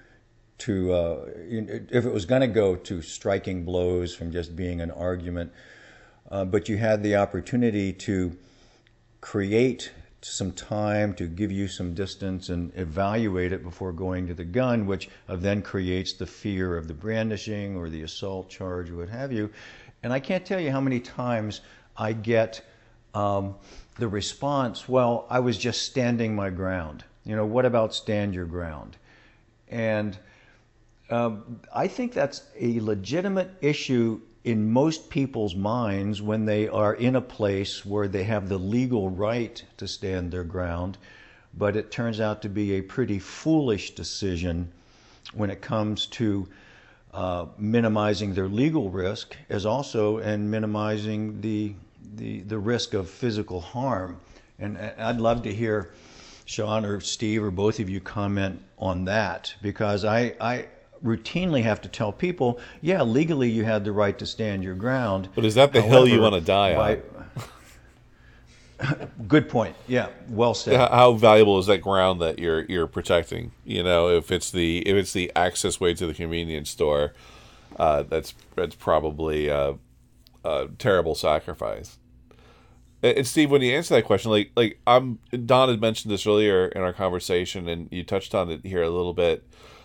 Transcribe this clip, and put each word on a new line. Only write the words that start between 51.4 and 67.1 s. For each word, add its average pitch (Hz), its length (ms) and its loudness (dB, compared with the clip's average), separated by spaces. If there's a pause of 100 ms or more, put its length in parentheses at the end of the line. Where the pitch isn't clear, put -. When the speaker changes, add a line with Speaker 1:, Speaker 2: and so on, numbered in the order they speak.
Speaker 1:
the, 107 320 -4 (420)
the, 110 260 -8
the 101 160 -6
risk 110 360 -2
of 95 160 -2
physical 104 500 -4
harm. 92 580 -6 (400)
And 101 200 -8
I, 104 200 -10
I'd 117 220 -4
love 117 240 2
to 110 100 -4
hear 107 380 -2 (540)
Sean 107 400 -2
or 101 160 -4
Steve 107 420 -2
or 104 80 -2
both 101 300 0
of 95 80 -4
you 98 100 -4
comment 101 640 -4 (140)
on 92 280 -2
that, 98 560 -2
because 101 440 -2
I, 113 340 2
I, 120 280 -4 (360)
routinely 127 600 0
have 110 180 0
to 98 80 -14
tell 107 220 -4
people, 139 480 0 (220)
"Yeah, 170 200 2
legally 131 480 2
you 113 140 2
had 107 200 0
the 104 80 -4
right 101 280 2
to 104 60 -8
stand 101 380 -4
your 92 120 -6
ground." 104 600 -2
Speaker 2:
But 113 100 2
is 107 100 4
that 139 180 8
the 117 80 8
hill 127 260 10
you 120 120 8
Speaker 1:
However, 110 120 6
Speaker 2:
wanna 92 100 2
die 95 300 4
on? 78 60 2
Speaker 1:
by 107 240 2 (1900)